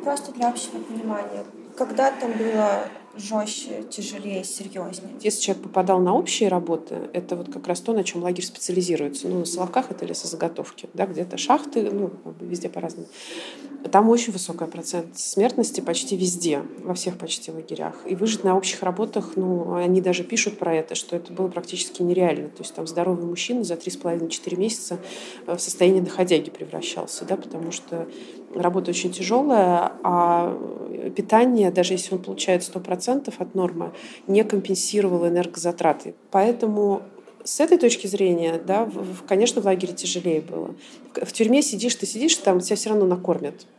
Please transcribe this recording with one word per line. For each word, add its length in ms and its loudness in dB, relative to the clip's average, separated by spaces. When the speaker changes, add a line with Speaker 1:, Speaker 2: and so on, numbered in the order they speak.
Speaker 1:
Просто 300 -2
для 160 2
общего 300 -6
понимания, 640 -6
когда 340 2
там 200 -4
было 560 2
жестче, 720 -6
тяжелее, 540 -8
серьезнее? 800 -10
Speaker 2:
Если 200 0
человек 220 -2
попадал 380 4
на 120 4
общие 360 2
работы, 460 -2
это 240 -4
вот 140 -10
как 160 -12
раз 120 -2
то, 140 -2
на 100 2
чем 200 -4
лагерь 200 -2
специализируется. 840 -2
Ну, 100 0
на 60 -2
Соловках 440 -2
это 160 -8
лесозаготовки, 880 -6
да, 120 0
где-то 320 -8
шахты, 540 0
ну, 180 -2
как 140 -14
бы 80 -12
везде 220 -6
по-разному. 400 -10
Там 180 8
очень 240 4
высокий 320 -6
процент 520 -6
смертности 600 2
почти 380 -2
везде, 440 2
во 100 -4
всех 240 -4
почти 340 -8
лагерях. 440 -8
И 100 -2
выжить 280 0
на 140 6
общих 260 -2
работах, 540 -2
ну, 380 0
они 260 4
даже 220 2
пишут 340 -2
про 180 0
это, 200 -2
что 200 -6
это 160 -6
было 160 -2
практически 540 -6
нереально. 480 2
То 140 -16
есть 100 -12
там 140 -6
здоровый 380 0
мужчина 380 -2
за 140 -2
три 140 -8
с 60 -10
половиной-четыре 600 -4
месяца, 400 -2
э, 80 -2
в 60 -4
состояние 400 6
доходяги 480 2
превращался, 760 -8
да, 120 -2
потому 340 -8
что 360 -8
работа 360 0
очень 200 0
тяжелая, 800 4
а 540 4
питание, 560 6
даже 220 2
если 220 -2
он 60 -2
получает 420 0
сто 160 -8
процентов 600 -2
от 140 -6
нормы, 380 -2
не 160 6
компенсировало 840 2
энергозатраты. 880 0
Поэтому 720 4
с 160 -6
этой 180 8
точки 300 4
зрения, 580 2
да, 200 2
в, 180 -6
в, 60 -16
конечно, 380 4
в 40 0
лагере 280 2
тяжелее 480 -2
было. 320 -8
В, 120 -2
в 60 -10
тюрьме 300 6
сидишь, 320 0
ты 140 -4
сидишь, 300 2
там 220 4
тебя 160 0
все 140 -4
равно 160 4
накормят 600 0